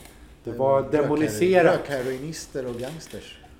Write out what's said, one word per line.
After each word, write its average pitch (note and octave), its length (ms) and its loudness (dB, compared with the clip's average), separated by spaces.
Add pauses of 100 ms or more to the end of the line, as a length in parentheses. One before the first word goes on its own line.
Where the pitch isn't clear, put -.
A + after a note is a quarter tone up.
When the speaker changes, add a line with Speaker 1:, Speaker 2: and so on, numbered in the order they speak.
(440)
Speaker 1:
det A#2+ 60 -6
Speaker 2:
Men A#2 80 -8
Speaker 1:
var C3+ 240 4
Speaker 2:
rökhero-, D3 200 0
Speaker 1:
demoniserat. D#3 760 4
Speaker 2:
rökheroinister C3 880 -6
och A#2+ 120 -6
gangsters. C3 600 -12 (220)